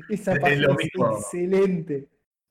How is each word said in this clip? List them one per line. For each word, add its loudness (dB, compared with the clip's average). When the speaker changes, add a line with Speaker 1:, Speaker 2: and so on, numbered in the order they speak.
Speaker 1:
Esa -2
Speaker 2:
Es 0
Speaker 1:
parte 4
Speaker 2:
lo 4
Speaker 1:
es 2
Speaker 2:
mismo. -2
Speaker 1:
excelente. -2